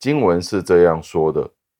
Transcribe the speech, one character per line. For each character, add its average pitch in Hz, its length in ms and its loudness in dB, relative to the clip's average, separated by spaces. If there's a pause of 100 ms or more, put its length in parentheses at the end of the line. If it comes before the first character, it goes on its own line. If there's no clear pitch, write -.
经 147 200 -4
文 90 220 0
是 95 180 -6
这 87 220 2
样 82 180 2
说 80 300 -4
的 73 220 -6 (280)